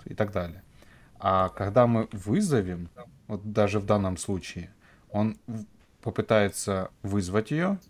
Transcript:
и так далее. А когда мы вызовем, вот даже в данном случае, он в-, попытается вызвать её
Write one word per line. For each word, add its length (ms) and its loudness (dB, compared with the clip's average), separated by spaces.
и 100 -12
так 180 0
далее. 300 -6
А 300 4
когда 380 4
мы 260 2
вызовем, 760 0
вот 260 -8
даже 260 2
в 60 -6
данном 320 2
случае, 580 -8
он 280 -2
в-, 180 -8
попытается 920 0
вызвать 480 -2
её 260 0